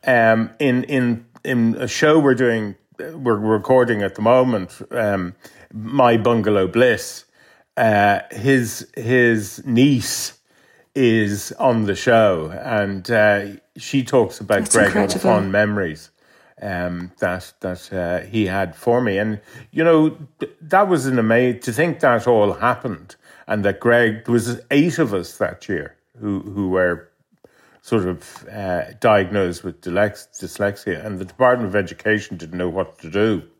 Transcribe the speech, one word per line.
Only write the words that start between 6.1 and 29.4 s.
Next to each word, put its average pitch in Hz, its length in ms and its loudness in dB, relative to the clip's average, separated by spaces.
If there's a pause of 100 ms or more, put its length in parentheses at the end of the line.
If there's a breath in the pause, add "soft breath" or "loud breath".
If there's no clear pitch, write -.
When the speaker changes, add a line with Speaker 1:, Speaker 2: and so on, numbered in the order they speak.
Speaker 1:
Bungalow 107 520 2
Bliss, 117 560 0 (520 soft breath)
uh, 101 440 2 (100)
his, 120 680 -2
his 117 680 0
niece 127 720 0 (560 soft breath)
is 113 640 0
on 117 280 2
the 98 100 -2
show, 98 560 2 (100)
and, 101 480 -4
uh, 104 360 2 (300)
she - 280 -4
talks 120 340 0
about 101 220 0
Speaker 2:
That's - 160 -2
Speaker 1:
Greg 104 100 4
and 95 80 -2
the - 80 0
Speaker 2:
incredible. - 200 -2
Speaker 1:
fond 101 280 2
memories, 101 600 -2 (520 soft breath)
um, 90 560 -8
that, 90 340 -6 (100)
that, 90 300 -10
uh, 90 360 -4
he 107 180 0
had 92 300 -4
for 120 240 0
me. 101 180 -2
And, 107 220 -4 (320 loud breath)
you 160 100 -2
know, 160 280 4 (280)
th-, - 220 -8
that 185 260 2
was 160 200 0
an 127 120 0
ama-, 117 400 2
to - 140 -6
think 151 260 -2
that 120 300 2
all 104 240 4
happened, 117 640 -6 (320 soft breath)
and 104 160 -2
that 98 160 0
Greg, 117 440 2
there 117 80 -2
was 120 260 0 (120)
eight 151 280 2
of 131 140 0
us 90 260 -6
that 95 300 -6
year 85 280 -6 (220)
who, 101 220 -6
who 98 300 -6
were 90 400 -2 (720 soft breath)
sort 107 240 -2
of, - 420 -10
uh, 95 360 -6 (160)
diagnosed 98 640 2